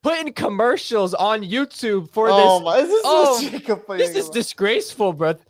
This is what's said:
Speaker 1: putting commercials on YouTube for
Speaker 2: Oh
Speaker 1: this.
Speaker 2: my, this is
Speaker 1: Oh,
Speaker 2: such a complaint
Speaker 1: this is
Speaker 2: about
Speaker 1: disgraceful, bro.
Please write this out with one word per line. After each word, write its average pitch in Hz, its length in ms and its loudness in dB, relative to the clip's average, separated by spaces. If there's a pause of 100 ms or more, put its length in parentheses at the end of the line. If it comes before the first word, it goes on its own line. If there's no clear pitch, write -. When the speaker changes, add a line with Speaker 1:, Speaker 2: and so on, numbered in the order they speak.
Speaker 1:
putting 320 300 -2
commercials 214 800 -2
on 214 260 0
YouTube 208 680 -4
for 220 200 0
Speaker 2:
Oh 190 280 6
Speaker 1:
this. 160 60 -6
Speaker 2:
my, 185 160 2
this 339 120 -2
is 440 100 2
Speaker 1:
Oh, 285 380 4
Speaker 2:
such 294 120 -8
a 285 60 -10
complaint 196 400 -6
Speaker 1:
this 175 160 -2
is 196 100 -2
Speaker 2:
about 156 80 -16
Speaker 1:
disgraceful, 220 800 -2
bro. 156 200 -2 (160)